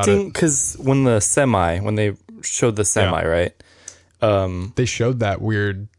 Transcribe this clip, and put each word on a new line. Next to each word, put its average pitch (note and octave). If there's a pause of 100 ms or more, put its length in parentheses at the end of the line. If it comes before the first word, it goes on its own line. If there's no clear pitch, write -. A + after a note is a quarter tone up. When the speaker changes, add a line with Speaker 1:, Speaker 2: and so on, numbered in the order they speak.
Speaker 1:
expecting, G2+
Speaker 2:
it. -
Speaker 1:
'cause -
when C3+
the A#2
semi, F#2+
when G#2+
they G#2+ (280)
showed A#2
the G#2
semi, F2
Speaker 2:
Yeah. E2
Speaker 1:
right? E2+ (680)
Um, F#2+
Speaker 2:
They B2+
showed A#2+
that G2+
weird G#2 (100)